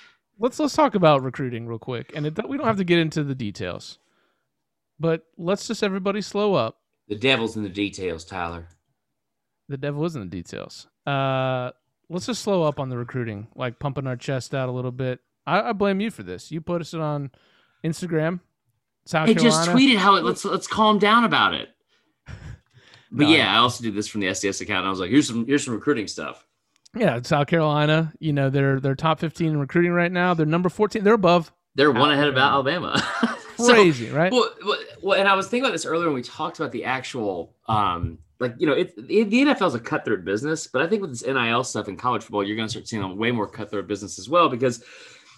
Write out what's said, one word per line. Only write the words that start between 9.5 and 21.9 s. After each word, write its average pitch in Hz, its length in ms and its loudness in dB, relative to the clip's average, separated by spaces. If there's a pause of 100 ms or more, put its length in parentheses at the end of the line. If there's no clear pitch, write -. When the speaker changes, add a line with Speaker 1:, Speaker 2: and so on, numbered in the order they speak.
Speaker 1:
The 139 80 -10
devil 143 300 -4
is 165 100 -6
in 117 60 -8
the 92 80 -10
details. - 580 -12 (180)
Uh, 131 640 -2 (380)
let's 175 180 -8
just 240 160 -6
slow 190 200 0
up 147 160 0
on 131 80 -4
the 127 100 -6
recruiting, 113 580 -6
like, 123 220 -8
pumping 139 300 -6
our 127 80 -4
chest 135 400 -6
out 131 140 -4
a - 20 -6
little 127 220 -6
bit. 127 260 -6 (260)
I, 180 160 0
I 233 120 -2
blame 196 260 0
you 214 120 -4
for 104 120 -12
this. 90 260 -12
You 156 120 -8
posted 165 400 -6
on 147 300 -4 (520)
Instagram, 165 560 -2 (680)
South 160 220 0
Speaker 2:
Hey, 226 60 8
just 160 320 4
Speaker 1:
Carolina. 175 80 2 (200)
Speaker 2:
tweeted 208 40 4
how 196 180 6
it, 165 80 2
let's, 180 220 -2
let's 185 220 -4
calm 214 320 4
down 214 260 6
about 117 300 4
it. 62 140 -8 (580)